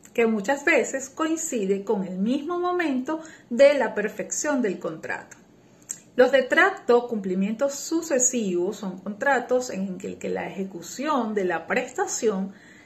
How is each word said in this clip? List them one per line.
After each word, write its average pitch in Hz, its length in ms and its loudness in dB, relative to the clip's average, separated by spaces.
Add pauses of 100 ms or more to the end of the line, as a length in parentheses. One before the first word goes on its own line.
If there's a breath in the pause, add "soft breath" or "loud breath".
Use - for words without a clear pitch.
(140)
que 233 140 4
muchas 220 360 0
veces 269 460 2
coincide 240 720 -2
con 196 220 -2
el 180 140 -6
mismo 285 420 -2
momento 320 600 -2 (280 loud breath)
de 277 260 8
la 247 180 0
perfección 214 680 -2
del 190 160 -2
contrato. - 580 -10 (800 loud breath)
Los 247 160 6
de 262 140 6
tracto, 294 640 4
cumplimiento 202 600 -2
sucesivo, 247 1040 0
son 190 280 -8
contratos 247 720 0
en 190 300 -6
el 185 180 -8
que 196 100 -8
la 185 180 -4
ejecución 214 880 -4
de 196 100 0
la 165 220 -2
prestación 214 880 -2 (340 loud breath)